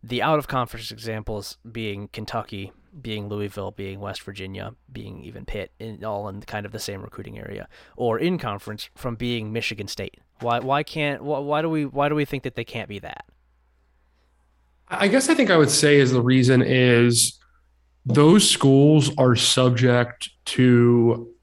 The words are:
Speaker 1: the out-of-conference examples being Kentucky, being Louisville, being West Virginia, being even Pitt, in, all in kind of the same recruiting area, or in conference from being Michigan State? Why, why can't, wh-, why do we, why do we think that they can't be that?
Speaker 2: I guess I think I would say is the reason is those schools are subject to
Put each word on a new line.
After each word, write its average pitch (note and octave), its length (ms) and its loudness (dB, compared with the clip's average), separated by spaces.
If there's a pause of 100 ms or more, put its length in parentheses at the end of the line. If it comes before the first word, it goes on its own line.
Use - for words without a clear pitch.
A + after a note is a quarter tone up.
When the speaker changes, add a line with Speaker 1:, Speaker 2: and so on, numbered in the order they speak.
Speaker 1:
the A#2+ 180 -6
out-of-conference C3 680 -4
examples A2 640 -10 (140)
being G#2 380 -10
Kentucky, G#2 600 -10 (300)
being G#2+ 280 -10
Louisville, G2+ 420 -8
being G2 280 -12
West G2 220 -12
Virginia, G2 540 -14 (160)
being A2 320 -16
even G#2 220 -18
Pitt, - 340 -10
in, A2 240 -14
all G#2 240 -6
in G2+ 140 -12
kind G#2 260 -10
of G2+ 40 -16
the A2 60 -12
same G2+ 240 -10
recruiting G#2+ 380 -16
area, G#2 280 -14 (280)
or A#2 240 -2
in F3+ 180 -2
conference G#2+ 560 -10
from A#2+ 220 -8
being A#2 360 -6
Michigan A2 360 -8
State? - 320 -12 (220)
Why, A#2+ 180 0
why C#3 240 -2
can't, D3 380 -6
wh-, C#3+ 220 -4
why D3 200 -2
do E3 60 -2
we, D#3 180 -2
why C#3 220 -2
do D3+ 60 -2
we D3 100 0
think C3+ 180 -8
that B2+ 100 -8
they A#2 120 -8
can't - 240 -12
be G2+ 100 -12
that? - 260 -16 (1600)
Speaker 2:
I G3 180 0
guess C4 220 2
I D#4+ 40 6
think C4 160 2
I F3+ 80 6
would D3+ 140 6
say D3 240 4
is C3+ 160 6
the B2+ 100 2
reason B2+ 400 4
is A#2+ 800 4 (680)
those D3+ 420 6
schools C#3 680 6
are B2+ 180 4
subject B2 920 2 (160)
to A#2+ 960 4